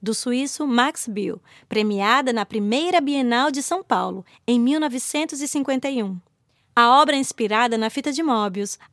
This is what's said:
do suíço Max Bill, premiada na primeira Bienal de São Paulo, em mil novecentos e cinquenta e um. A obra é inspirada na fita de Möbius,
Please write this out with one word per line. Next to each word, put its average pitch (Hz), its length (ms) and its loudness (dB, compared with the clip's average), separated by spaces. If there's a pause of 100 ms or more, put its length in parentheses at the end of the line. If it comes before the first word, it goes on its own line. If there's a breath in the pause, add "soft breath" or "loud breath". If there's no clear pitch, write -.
do 214 100 -2
suíço 262 540 -2
Max 254 420 0
Bill, 202 320 -6 (260 soft breath)
premiada 214 640 0
na 220 140 0
primeira 262 560 0
Bienal 269 500 2
de 269 120 -4
São 370 200 -4
Paulo, 185 400 -2 (240 soft breath)
em 240 140 4
mil 269 180 2
novecentos 294 640 -4
e 285 80 -6
cinquenta 269 400 -2
e 254 140 -2
um. 190 180 -6 (600)
A 247 220 8
obra 294 140 4
é - 20 0
inspirada 226 580 0
na 220 140 0
fita 285 220 -4
de 285 100 -2
Möbius, 208 560 -2 (140 loud breath)